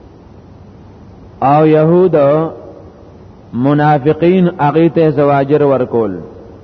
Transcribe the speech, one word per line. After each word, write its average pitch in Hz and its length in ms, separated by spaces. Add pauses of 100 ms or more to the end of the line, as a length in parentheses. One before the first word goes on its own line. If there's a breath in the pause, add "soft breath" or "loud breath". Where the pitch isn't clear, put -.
(1400)
او 147 240
یهود 160 500 (1400)
منافقین 147 960
هغې 156 460
ته 160 160
زواجر 143 520
ورکول. 117 560 (460)